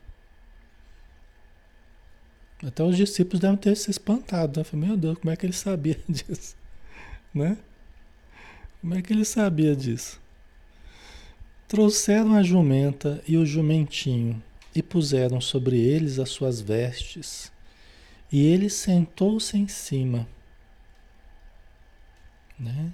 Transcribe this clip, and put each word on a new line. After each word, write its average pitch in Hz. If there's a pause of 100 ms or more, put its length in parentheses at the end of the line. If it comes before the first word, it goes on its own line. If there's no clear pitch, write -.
(2500)
Até 147
os 175
discípulos 185
devem 196
ter 202
se -
espantado, 170
né? 156
Falei, 156
"Meu 214
Deus, 160
como 160
é 165
que -
ele 185
sabia 160
<laughs> -
disso?" - (800)
Né? 160 (1200)
Como 170
é 185
que 220
ele 214
sabia 156
disso? 123 (1500)
Trouxeram 214
a 202
jumenta 143
e 160
o 165
jumentinho 143 (340)
e 165
puseram 131
sobre 127
eles 139
as 127
suas 123
vestes. 117 (800)
E 143
ele 190
sentou-se 196
em 202
cima. 127 (2250)
Né? 143